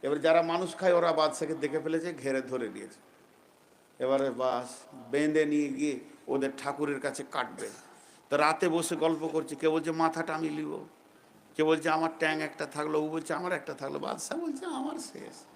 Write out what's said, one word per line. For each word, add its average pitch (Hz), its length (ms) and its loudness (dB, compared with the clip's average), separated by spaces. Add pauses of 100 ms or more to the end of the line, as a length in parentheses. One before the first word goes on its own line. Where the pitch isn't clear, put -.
এবার 143 200 0
যারা 160 200 6
মানুষ 170 340 0
খায়, 185 180 4
ওরা 170 200 6
বাদশাকে 156 400 2
দেখে 143 260 -2
ফেলেছে, 160 340 -2 (100)
ঘেরে 135 180 0
ধরে 123 280 -4
নিয়েছে। 101 300 -14 (1040)
এবারে 135 260 2
বাস 123 380 0 (440)
বেঁধে 151 340 4
নিয়ে 147 220 2
গিয়ে 135 320 -2 (280)
ওদের 135 300 0
ঠাকুরের 143 420 -4
কাছে 139 320 -6
কাটবে। - 380 -6 (600)
তো 147 80 2
রাতে 156 320 4
বসে 165 260 0
গল্প 160 320 2
করছে, 151 280 -2
কেউ 160 160 2
বলছে, 160 200 0
"মাথাটা 160 440 0
আমি 160 140 -2
নিব," 151 360 -6 (680)
কেউ 156 100 4
বলছে, 160 240 4
"আমার 160 200 2 (100)
ট্যাং 156 220 2
একটা 151 240 -6
থাকলো," 151 360 0
ও 156 60 -2
বলছে, 160 260 -4
"আমার 180 180 -2
একটা 156 220 -4
থাকলো।" 139 260 -6
বাদশা - 360 -4
বলছে, 330 300 -4
"আমার 294 340 -6
শেষ।" - 360 -14 (200)